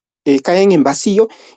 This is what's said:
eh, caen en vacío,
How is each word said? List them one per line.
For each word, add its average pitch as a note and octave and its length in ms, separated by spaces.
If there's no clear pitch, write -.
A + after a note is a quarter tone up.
eh, C#3 140
caen F#3+ 320
en D3 120
vacío, G#3+ 440